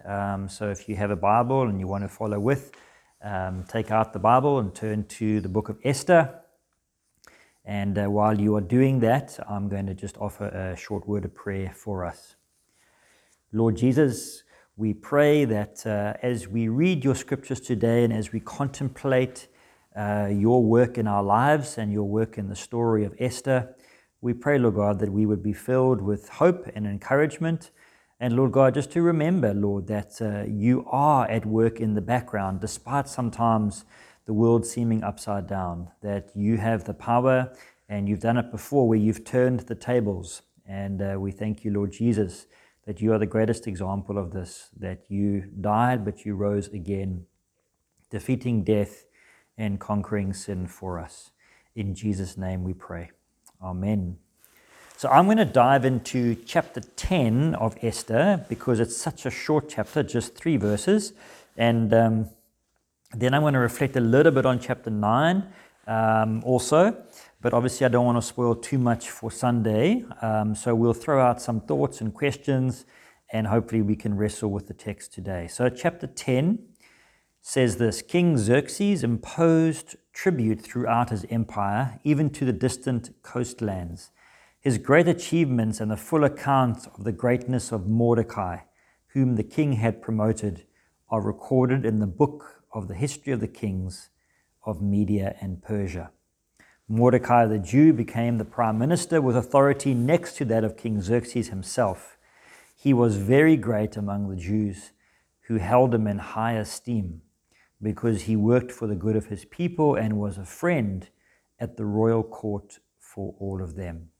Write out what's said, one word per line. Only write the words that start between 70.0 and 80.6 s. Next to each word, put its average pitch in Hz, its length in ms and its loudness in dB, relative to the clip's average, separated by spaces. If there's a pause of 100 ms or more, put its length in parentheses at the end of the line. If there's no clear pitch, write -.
Um, 107 360 0
so 120 180 -2
we'll 117 200 4
throw 135 280 2
out 120 180 4
some 113 220 -4
thoughts 139 400 -2
and 110 100 -4
questions, 131 720 -2 (460)
and 110 140 -2
hopefully 110 380 0
we 104 120 0
can 104 220 -4
wrestle 104 320 -2
with 101 160 -6
the - 80 -14
text - 400 -14
today. 90 320 -8
So 123 240 -2
chapter 170 380 -4
ten 147 500 0 (840)
says 120 340 2
this, - 240 0
"King 175 380 2
Xerxes 143 640 2
imposed 160 920 0 (160)
tribute 113 480 0
throughout 120 520 -2